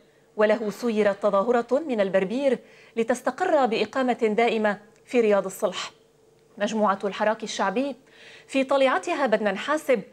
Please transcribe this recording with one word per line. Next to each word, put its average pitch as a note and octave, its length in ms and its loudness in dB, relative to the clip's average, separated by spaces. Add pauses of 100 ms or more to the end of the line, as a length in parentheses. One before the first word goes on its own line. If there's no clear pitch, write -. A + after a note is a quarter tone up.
(360)
وله G#3+ 340 2
سيرت G#3 520 0
تظاهرة A#3 680 2
من A#3 120 -2
البربير G3 580 0 (380)
لتستقر B3+ 680 0
بإقامة A#3+ 460 0
دائمة G#3+ 680 0 (260)
في B3 160 0
رياض G3+ 240 4
الصلح. - 460 -6 (680)
مجموعة G#3 460 0
الحراك G#3+ 380 -2
الشعبي A3+ 540 -4 (500)
في C4+ 180 0
طليعتها C#4 640 0
بدنا G#3 260 0
نحاسب C4+ 480 0 (120)